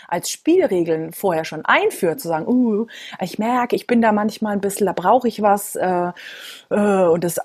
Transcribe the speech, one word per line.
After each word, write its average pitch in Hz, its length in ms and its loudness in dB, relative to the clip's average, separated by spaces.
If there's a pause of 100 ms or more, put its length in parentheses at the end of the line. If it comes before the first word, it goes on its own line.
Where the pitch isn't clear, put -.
als - 240 -6
Spielregeln 170 840 0
vorher 165 320 -2
schon 156 180 -10
einführt, 262 560 0
zu - 80 -8
sagen, 160 200 -2
„Uh, 226 400 2 (340)
ich 185 180 -6
merke, 240 360 0
ich 196 120 -6
bin 240 140 4
da 226 100 4
manchmal 208 420 -2
ein 202 80 -2
bisschen, 196 260 0
da 175 60 -2
brauche 226 340 2
ich 208 140 -4
was, 202 340 2
äh, 180 360 -2 (600)
äh, 202 340 2
und 170 180 4
das 175 220 -2